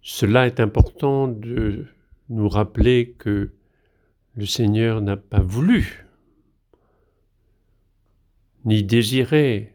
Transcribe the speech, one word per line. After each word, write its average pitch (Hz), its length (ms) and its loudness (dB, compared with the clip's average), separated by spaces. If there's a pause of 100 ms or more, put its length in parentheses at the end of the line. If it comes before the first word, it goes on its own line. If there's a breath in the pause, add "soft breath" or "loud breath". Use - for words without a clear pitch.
Cela 117 440 2
est 123 140 -2
important 135 680 0
de 113 600 -6 (420)
nous 107 200 0
rappeler 117 640 0
que 104 400 -4 (840)
le 104 100 -6
Seigneur 110 560 0
n'a 101 160 -2
pas 101 240 0
voulu, 127 680 0 (2500)
ni 107 180 2
désiré 117 920 0